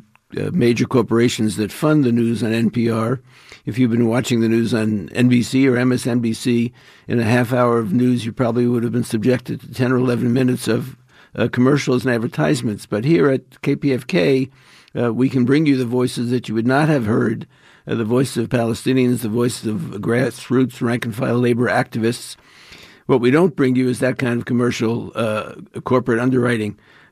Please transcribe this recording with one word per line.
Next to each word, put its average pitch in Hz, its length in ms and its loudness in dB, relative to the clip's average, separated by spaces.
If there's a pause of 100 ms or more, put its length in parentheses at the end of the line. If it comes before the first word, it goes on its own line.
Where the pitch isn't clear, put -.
(360)
uh, 104 160 -4
major 120 360 2
corporations 113 720 0
that 104 140 -4
fund 156 320 2
the 120 80 2
news 117 300 0
on 110 120 -2
N 113 180 0
P 117 180 0
R. 113 320 -2 (460)
If 104 100 -6
you've 127 140 2
been 117 160 2
watching 120 320 0
the 113 100 2
news 113 240 2
on 110 360 -2
N 123 200 2
B 120 140 4
C 131 240 2
or 120 100 2
M 127 140 2
S 123 160 -2
N 123 140 0
B 113 120 0
C, 120 400 -2 (340)
in 120 120 0
a 117 40 0
half 120 300 2
hour 120 240 2
of 107 160 -2
news, 123 320 2
you 117 60 -6
probably 120 340 0
would 120 160 0
have 113 120 -2
been 120 100 0
subjected 123 580 -2
to - 100 -20
ten 123 200 0
or 127 60 2
eleven 120 360 0
minutes 123 340 0
of, 123 300 -4 (380)
uh, 107 120 0
commercials 127 560 2
and 123 120 0
advertisements. 123 720 -2
But 107 180 -2
here 151 240 4
at - 320 -4
K 143 140 0
P 143 180 0
F 123 140 -4
K, 147 420 2 (440)
uh, 117 200 0
we 123 160 2
can 127 160 2
bring 147 200 4
you 139 120 4
the 127 80 -2
voices 123 460 -2
that 123 180 -2
you 107 60 -4
would 113 120 0
not 143 220 2
have 139 160 0
heard, 113 420 0 (400)
uh, 113 80 -2
the 113 80 -2
voices 123 320 0
of 113 140 -4
Palestinians, 123 720 0
the 113 80 -4
voices 120 360 -2
of 107 140 -4 (220)
grassroots, 123 800 -2
rank-and-file 120 560 -2
labor 120 320 2
activists. 117 680 -2 (720)
What 131 160 2
we 123 100 4
don't 165 240 4
bring 131 220 2
you 127 100 2
is 123 120 -2
that 127 180 0
kind 120 200 -2
of 117 60 -6
commercial, 117 720 -2
uh, 107 380 -4 (320)
corporate 123 340 2
underwriting. 120 580 0 (340)